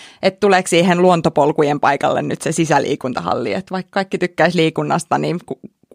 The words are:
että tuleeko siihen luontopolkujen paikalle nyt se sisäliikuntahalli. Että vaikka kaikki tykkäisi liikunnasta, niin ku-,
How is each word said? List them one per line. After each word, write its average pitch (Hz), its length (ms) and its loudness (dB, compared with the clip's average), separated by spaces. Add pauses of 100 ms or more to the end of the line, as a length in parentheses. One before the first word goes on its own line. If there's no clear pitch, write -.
(220)
että 190 180 -2
tuleeko 185 280 2
siihen 175 340 2
luontopolkujen 151 800 2
paikalle 143 420 0
nyt 147 200 -6
se 160 100 -4
sisäliikuntahalli. 131 1000 -2
Että 190 200 -8
vaikka 185 180 -8
kaikki 190 280 -4
tykkäisi 175 400 0
liikunnasta, 151 600 -2
niin 151 280 -4
ku-, - 140 -12 (340)